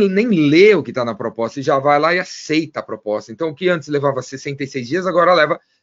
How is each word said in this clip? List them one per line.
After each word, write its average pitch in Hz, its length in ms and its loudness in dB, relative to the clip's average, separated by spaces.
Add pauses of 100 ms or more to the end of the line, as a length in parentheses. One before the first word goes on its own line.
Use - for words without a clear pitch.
(100)
nem 208 180 0
lê 175 460 6
o 160 80 0
que - 100 -10
tá 123 140 -4
na 117 80 -6
proposta 113 440 -6
e 139 40 -10
já 139 160 0
vai 147 200 2
lá 160 160 2
e 180 40 0
aceita 151 640 -6
a - 20 -16
proposta. 107 500 -8
Então, 160 160 -6
o 151 60 -10
que 180 160 -2
antes 160 180 -4
levava 139 320 -2
sessenta 139 420 -10
e 135 40 -4
seis 131 200 -10
dias, 175 200 -4
agora 175 260 2
leva 160 260 2 (240)